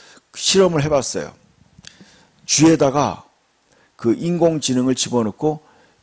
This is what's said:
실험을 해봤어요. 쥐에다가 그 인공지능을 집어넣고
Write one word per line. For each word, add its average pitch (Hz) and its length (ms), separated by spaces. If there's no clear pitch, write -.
실험을 180 500
해봤어요. 127 480
쥐에다가 143 800
그 117 180
인공지능을 151 800
집어넣고 123 680